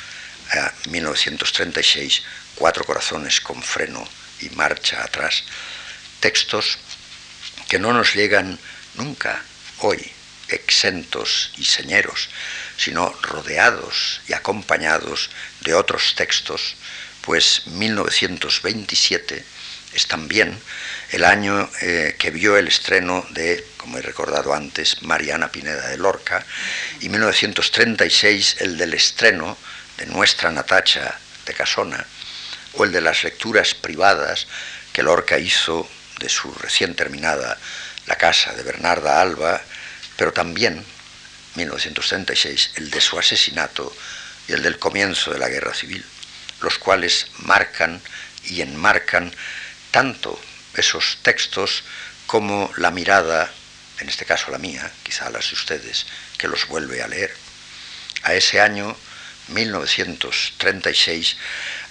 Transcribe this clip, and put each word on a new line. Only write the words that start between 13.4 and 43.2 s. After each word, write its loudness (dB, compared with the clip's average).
y 0
acompañados 0
de 2
otros 4
textos, -2
pues 2
mil -2
novecientos 0
veintisiete 0
es 2
también 0
el 2
año, 4
eh, 2
que 0
vio 4
el 6
estreno 2
de, -2
como -10
he -6
recordado 0
antes, -2
Mariana 0
Pineda -6
de -6
Lorca, 0
y -6
mil 2
novecientos 2
treinta 4
y 0
seis 6
el -2
del 0
estreno 4
de -10
Nuestra 2
Natacha 2
de -6
Casona, -2
o 4
el 4
de 4
las 4
lecturas 2
privadas 2
que 2
Lorca 6
hizo 0
de -4
su -2
recién 0
terminada -2
La 0
casa 4
de -8
Bernarda 2
Alba, 2
pero 2
también, 0
mil -4
novecientos -4
treinta -2
y -2
seis, 2
el -8
de 0
su 2
asesinato 0